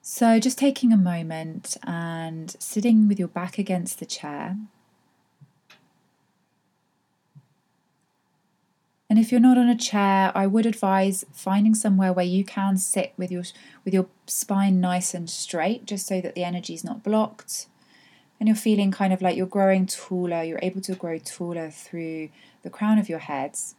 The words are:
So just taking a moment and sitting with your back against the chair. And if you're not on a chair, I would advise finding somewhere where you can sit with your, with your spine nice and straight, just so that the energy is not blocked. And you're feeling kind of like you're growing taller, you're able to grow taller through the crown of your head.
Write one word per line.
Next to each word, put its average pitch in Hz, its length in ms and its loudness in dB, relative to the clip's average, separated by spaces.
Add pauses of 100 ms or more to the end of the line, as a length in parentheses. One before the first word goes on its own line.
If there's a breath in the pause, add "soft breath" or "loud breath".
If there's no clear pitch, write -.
So 226 380 4
just 254 180 0
taking 269 360 4
a 220 40 8
moment 165 840 -2
and 165 800 -8
sitting 214 480 4
with 202 100 2
your 180 80 -2
back 175 320 -8
against 185 400 -4
the 156 80 -12
chair. 151 500 -10 (4000)
And 214 80 6
if 220 140 4
you're 247 80 4
not 247 180 8
on 240 100 4
a 240 80 4
chair, 196 600 2
I 196 100 2
would 220 200 2
advise 190 680 0
finding 208 420 2
somewhere 190 380 2
where 180 120 0
you 185 200 0
can 196 320 -2
sit - 400 -2
with 180 160 -6
your, 180 100 -6 (420 loud breath)
with 190 80 -4
your 185 140 2 (200)
spine 196 540 0
nice 180 340 -2
and 170 140 -8
straight, 180 560 -4
just 196 220 -8
so 190 140 -2
that - 160 -8
the 180 80 -4
energy 175 300 -6
is 165 100 -14
not - 180 -10
blocked. - 640 -4 (720 soft breath)
And 214 100 2
you're 220 80 4
feeling 202 360 2
kind 190 200 0
of 185 80 0
like 185 160 2
you're 185 100 -2
growing 190 400 2
taller, 175 580 -4
you're 165 180 -6
able 190 200 -4
to 190 120 -6
grow 165 240 -6
taller 170 520 -8
through 160 580 -10 (340 soft breath)
the - 80 -12
crown 214 280 2
of 208 100 -2
your 165 100 -6
head. 143 400 -8 (200)